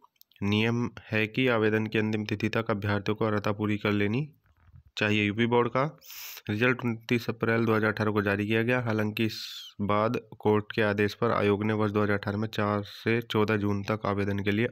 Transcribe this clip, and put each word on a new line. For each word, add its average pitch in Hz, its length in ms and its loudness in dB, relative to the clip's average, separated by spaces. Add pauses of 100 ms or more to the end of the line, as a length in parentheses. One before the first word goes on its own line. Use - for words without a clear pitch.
(440)
नियम 113 480 0 (200)
है 107 160 0
कि 127 200 0
आवेदन 110 400 2
की 110 100 -2
अंतिम 107 280 0
तिथि 107 240 -2
तक 113 220 -2
अभ्यर्थियों 104 440 0
को 113 100 -2
अर्हता 107 260 0
पूरी 104 260 -2
कर 104 140 0
लेनी 107 420 0 (640)
चाहिए। 107 280 2
यूपी 104 200 0
बोर्ड 120 240 2
का 143 300 -2 (500)
रिजल्ट 120 360 0
उनतीस 117 440 -2
अप्रैल 113 360 0
दो 110 100 4
हज़ार 107 160 2
अठारह 107 200 0
को 104 100 0
जारी 101 260 0
किया 113 160 2
गया। 127 180 0
हालांकि 110 440 -2
इस - 340 -8 (220)
बाद 104 380 2 (200)
कोर्ट 107 260 2 (100)
के 117 60 2
आदेश 104 320 2
पर 117 180 0
आयोग 101 320 2
ने 110 100 0
वर्ष 107 180 0
दो 104 120 2
हज़ार 101 140 2
अठारह 101 200 -4
में 110 100 -2
चार 104 360 -2
से 117 380 -2
चौदह 107 360 2
जून 101 260 -2
तक 107 220 -2
आवेदन 101 340 0
के 101 120 -2
लिए 113 200 0